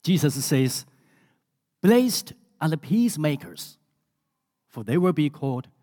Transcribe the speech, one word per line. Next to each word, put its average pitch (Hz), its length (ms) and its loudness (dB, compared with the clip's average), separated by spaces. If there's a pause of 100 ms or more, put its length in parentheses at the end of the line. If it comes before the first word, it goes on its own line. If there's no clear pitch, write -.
Jesus 143 420 0
says, 131 400 0 (960)
"Blessed 233 520 2 (280)
are 160 80 0
the 160 80 -2
peacemakers, 151 1000 -2 (880)
for - 160 -14
they 123 160 0
will 180 140 2
be 147 180 0
called 131 360 -6 (160)